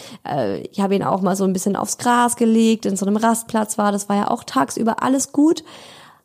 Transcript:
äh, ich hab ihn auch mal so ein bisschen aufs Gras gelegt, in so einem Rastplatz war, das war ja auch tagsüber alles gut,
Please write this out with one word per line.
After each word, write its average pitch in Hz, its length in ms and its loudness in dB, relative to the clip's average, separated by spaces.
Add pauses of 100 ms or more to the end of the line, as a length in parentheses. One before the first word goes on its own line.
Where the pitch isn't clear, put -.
(260)
äh, 104 340 -2
ich - 200 -8
hab 196 120 0
ihn 196 100 0
auch - 180 0
mal 190 160 0
so 196 80 -2
ein 190 80 2
bisschen 190 240 -2
aufs - 220 -4
Gras 240 380 2
gelegt, 226 500 2
in 196 100 -2
so 190 100 -2
einem 208 100 0
Rastplatz 220 640 -2
war, 208 140 2
das 202 160 -4
war 202 80 0
ja 202 140 0
auch 240 140 -4
tagsüber - 580 -2
alles 262 300 0
gut, 311 300 2 (640)